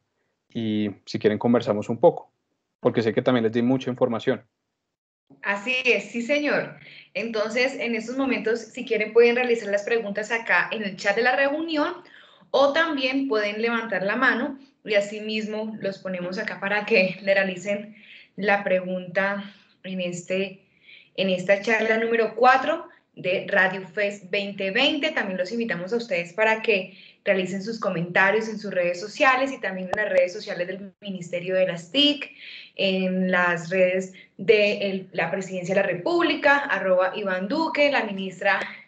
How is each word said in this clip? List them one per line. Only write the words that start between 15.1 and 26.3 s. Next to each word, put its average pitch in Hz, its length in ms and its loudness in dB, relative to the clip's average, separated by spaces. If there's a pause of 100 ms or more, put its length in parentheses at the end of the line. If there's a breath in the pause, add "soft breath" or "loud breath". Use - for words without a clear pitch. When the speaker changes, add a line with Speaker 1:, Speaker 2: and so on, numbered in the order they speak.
Speaker 2:
los 190 180 -4
ponemos 185 400 -6
acá 208 220 -6
para 202 240 -2
que 190 380 4
le 196 120 -10
realicen 196 600 -4 (400 loud breath)
la 202 260 2
pregunta 185 920 -2 (300 loud breath)
en, 185 160 -6
este, 185 640 -6 (500 soft breath)
en 190 140 0
esta 196 320 2
charla 220 360 2
número 226 360 0
cuatro 269 540 4 (260 loud breath)
de 180 340 -2
Radio 190 400 2
Fest 202 420 -4
veinte 196 400 -2
veinte. 302 420 0
También 202 260 -2
los 180 140 -4
invitamos 190 400 -4
a 240 40 2
ustedes 170 360 -4